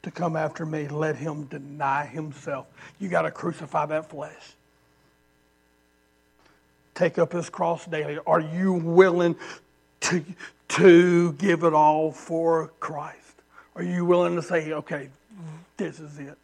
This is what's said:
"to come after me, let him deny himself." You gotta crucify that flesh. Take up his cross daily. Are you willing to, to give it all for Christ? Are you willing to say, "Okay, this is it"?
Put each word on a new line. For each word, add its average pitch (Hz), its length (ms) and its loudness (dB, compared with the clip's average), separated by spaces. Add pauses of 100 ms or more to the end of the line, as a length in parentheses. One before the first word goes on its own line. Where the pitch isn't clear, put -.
"to 180 80 -10
come 165 260 -4
after 156 280 -6
me, 156 220 -6
let 151 300 -4
him 151 280 -8
deny 143 600 -4
himself." 143 640 -10 (300)
You - 120 -8
gotta - 220 0
crucify 156 560 -6
that 156 220 -4
flesh. - 440 -16 (2500)
Take 170 240 0
up 170 140 2
his 170 180 -6
cross 170 360 -2
daily. 151 420 -6
Are 165 140 4
you 180 320 0
willing 170 600 4 (680)
to, 170 220 -2 (440)
to 175 680 8
give 165 300 0
it 160 100 4
all 151 380 4
for 165 600 -2 (100)
Christ? 151 360 -10 (580)
Are 175 80 -8
you 175 200 -2
willing 175 320 4
to 165 60 -2
say, 156 320 -4
"Okay, 143 360 -8 (680)
this 156 240 -8
is 147 180 -18
it"? 143 240 -16